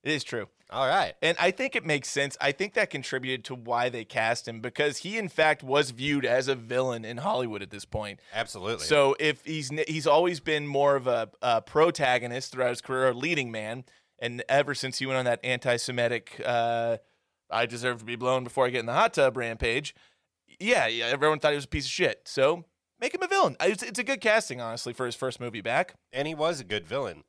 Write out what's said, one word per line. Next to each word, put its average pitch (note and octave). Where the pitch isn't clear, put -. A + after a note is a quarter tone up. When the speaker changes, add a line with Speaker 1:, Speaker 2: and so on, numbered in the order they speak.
Speaker 1:
It D3
is C#3+
true. G#2+
Speaker 2:
All B2+
right. D3
Speaker 1:
And E3
I B3+
think C4
it F#3
makes D3
sense. C#3
I C#3
think G3
that G#3
contributed C3
to C3+
why A#2+
they A#2+
cast A2+
him, A#2
because C#3+
he, G3+
in G#3
fact, D#3
was C3+
viewed C3
as B2
a C3+
villain A#2+
in A#2
Hollywood A#2
at G2
this G#2
point. G#2
Speaker 2:
Absolutely. A2
Speaker 1:
So C#3
if D3+
he's D3+
n-, D#3
he's D#3
always E3
been D3+
more C#3+
of B2+
a, A2+
a A2+
protagonist C3
throughout B2+
his A#2+
career, C3
a B2+
leading C3+
man, A2
and A#2+
ever C#3+
since B2+
he C3+
went C3
on B2+
that A#2+
anti-Semitic, A#2+
uh, A#2
"I A#2
deserve A#2+
to A2
be A#2+
blown B2+
before B2
I B2
get B2
in A2+
the A#2
hot G3
tub" C3
rampage, B2
yeah, F#3+
yeah, A#2
everyone D3
thought D3
he D3
was C#3
a -
piece C#3+
of C3
shit. D3
So D#3
make C4
him F#4
a F4+
villain. F4+
It's, F#3+
it's A#3
a A#3+
good B3
casting, G#3+
honestly, A#2+
for B2
his A#2+
first -
movie A2+
back. C3
Speaker 2:
And C#3
he D#3+
was D#3
a A#2+
good G#2
villain. A2